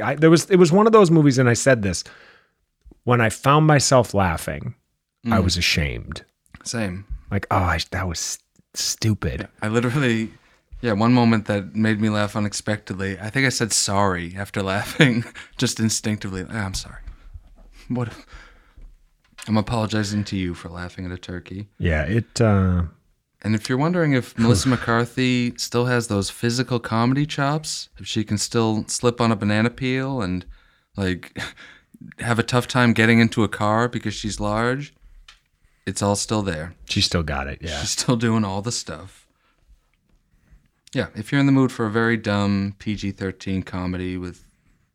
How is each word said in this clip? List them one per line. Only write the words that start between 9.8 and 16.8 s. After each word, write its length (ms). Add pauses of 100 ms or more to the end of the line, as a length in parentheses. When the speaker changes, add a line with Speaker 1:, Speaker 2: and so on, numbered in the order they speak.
Speaker 2:
yeah, 120
one 200
moment 340
that 280
made 260
me 80
laugh 280
unexpectedly, 840
I 120
think 140
I 60
said, 220
"Sorry," 640
after 260
laughing, 640 (160)
<laughs> 180
just 220
instinctively. 680
"Ah, 160
I'm 100
sorry. 260 (880)